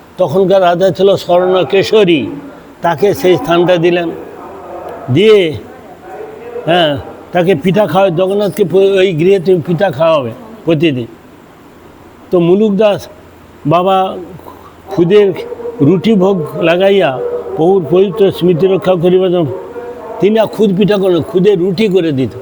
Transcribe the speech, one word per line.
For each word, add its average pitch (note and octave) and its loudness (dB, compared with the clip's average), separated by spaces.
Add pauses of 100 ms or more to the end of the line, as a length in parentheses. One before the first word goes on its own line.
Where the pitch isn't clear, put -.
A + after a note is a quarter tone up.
(180)
তখনকার F#3 2
রাজা F3+ 2
ছিল F#3+ 2
স্বর্ণকেশরী, F3+ 2 (560)
তাকে E3+ 0
সেই F3+ 2
স্থানটা E3+ 2
দিলেন, E3+ 0 (1040)
দিয়ে, G3 4 (1120)
হ্যাঁ, D#3 2 (340)
তাকে F3+ 2
পিঠা G3 0
খাওয়া, F#3+ 2
জগন্নাথকে F#3+ -2
প-, E3 0
ওই G3 4
গৃহে F3+ 2
তুমি F3+ 2
পিঠা F3+ 0
খাওয়াবে D3 0 (340)
প্রতিদিন। D3 -2 (1200)
তো F3+ 0
মুলুক G3 2
দাস G3+ 0 (580)
বাবা F#3+ 0 (720)
খুদের F#3+ 2 (480)
রুটি F3+ 2
ভোগ F#3+ 0 (180)
লাগাইয়া F3 0 (380)
প্রভুর F3 2
পবিত্র F#3+ 2
স্মৃতি F3 0
রক্ষা F#3 0
করিবার F3+ 2
জন্য F3 0 (720)
তিনি G#3+ 2
আর G#3 2
খুদ G3 0
পিঠা G#3 2
করেন, F#3 0
খুদে F#3+ 2
রুটি F#3 0
করে F3 0
দিত। C3 -2 (120)